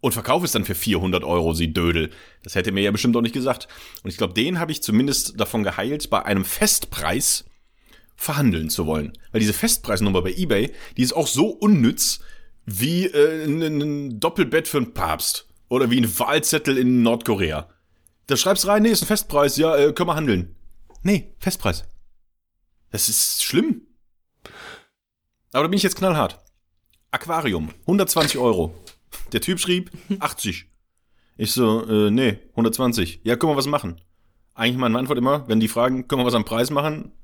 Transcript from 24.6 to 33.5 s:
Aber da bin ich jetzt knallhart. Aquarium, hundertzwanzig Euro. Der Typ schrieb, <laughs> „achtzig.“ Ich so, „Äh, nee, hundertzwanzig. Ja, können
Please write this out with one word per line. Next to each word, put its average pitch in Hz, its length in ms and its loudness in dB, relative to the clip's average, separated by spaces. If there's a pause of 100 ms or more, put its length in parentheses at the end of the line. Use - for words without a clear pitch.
Aber 139 120 2
da 160 40 0
bin 196 80 0
ich 196 60 2
jetzt 196 140 0
knallhart. 160 440 0 (680)
Aquarium, 131 580 -2 (180)
hundertzwanzig 170 520 2
Euro. 92 360 0 (580)
Der 117 100 -2
Typ 175 180 -2
schrieb, 180 300 -2 (160)
<laughs> 196 140 -4
„achtzig.“ - 460 -6 (680)
Ich 107 160 -4
so, 113 340 2
„Äh, 107 240 4
nee, 113 280 2 (180)
hundertzwanzig. 113 680 0
Ja, 120 120 2
können 156 160 2